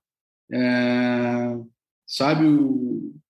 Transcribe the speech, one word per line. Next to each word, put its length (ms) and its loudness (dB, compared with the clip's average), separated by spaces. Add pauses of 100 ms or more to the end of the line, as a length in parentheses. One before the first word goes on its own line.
(520)
é, 1040 0 (520)
sabe 380 2
o, 680 0 (160)